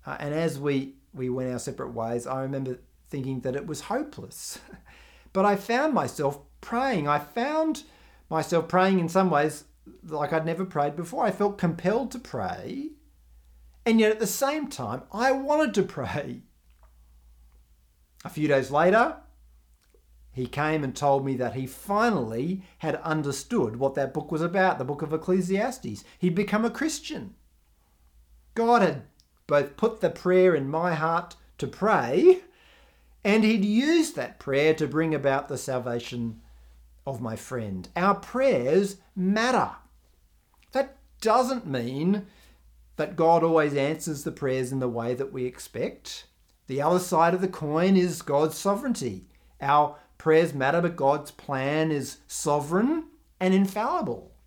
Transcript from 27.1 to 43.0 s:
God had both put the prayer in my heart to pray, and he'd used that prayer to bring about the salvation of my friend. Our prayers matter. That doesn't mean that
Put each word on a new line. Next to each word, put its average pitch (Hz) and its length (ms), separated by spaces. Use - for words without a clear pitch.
God 226 280
had 143 220
both 143 300
put 220 240
the 175 80
prayer 185 440
in 135 140
my 165 260
heart 165 440
to 135 100
pray, 190 760
and 214 200
he'd 220 200
used 285 520
that 123 240
prayer 143 340
to 156 140
bring 156 260
about 135 340
the 139 80
salvation 120 840
of 131 160
my 113 140
friend. 107 600
Our 196 200
prayers 196 840
matter. 202 540
That 269 260
doesn't 240 480
mean 143 580
that 156 180